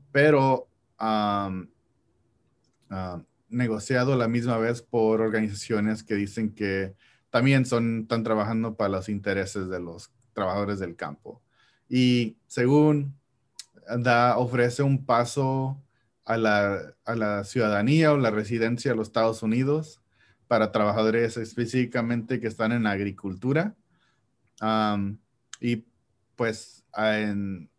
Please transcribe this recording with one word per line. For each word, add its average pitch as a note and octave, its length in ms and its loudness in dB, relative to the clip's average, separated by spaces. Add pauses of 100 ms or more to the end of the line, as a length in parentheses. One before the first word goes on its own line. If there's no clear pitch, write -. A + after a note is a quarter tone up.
(100)
pero, C#3 580 4 (300)
am, G2+ 720 -2 (1200)
ah, F#2 320 -8 (260)
negociado B2 680 0
la A#2 120 2
misma A#2 300 0
vez A#2+ 240 -2
por A2 380 2
organizaciones G#2+ 840 -2
que A2 120 -4
dicen G#2 400 -4
que G2 400 -4 (360)
también C3 340 4
son, A#2 380 0
están A2+ 220 -2
trabajando A2 520 0
para G#2 120 0
los F#2+ 200 -4
intereses G2 600 -4
de F2+ 100 -6
los F2 320 -14 (220)
trabajadores G2 460 -2
del E2+ 180 -8
campo. - 460 -12 (460)
Y B2 580 2
según C#3+ 680 2 (840)
da, A#2+ 400 4
ofrece A#2+ 440 0
un C#3 220 2
paso C3 760 -2 (420)
a A2+ 120 -2
la, G2+ 580 0 (100)
a A2+ 100 -4
la G#2 300 -2
ciudadanía A#2+ 680 2
o D3 40 4
la B2 140 2
residencia A2+ 640 -2
de A2+ 40 0
los G#2+ 120 -4
Estados A2+ 340 0
Unidos C3+ 580 -2 (460)
para A2 260 2
trabajadores A2 640 2
específicamente A#2+ 1040 -2
que A2+ 60 -6
están A2 260 -2
en A#2+ 120 0
la G#2 80 2
agricultura. G2+ 840 -4 (840)
Am, G#2+ 580 -2 (420)
y A#2+ 240 -4 (520)
pues, - 560 -6
a, G#2+ 260 0
en, G2+ 600 -6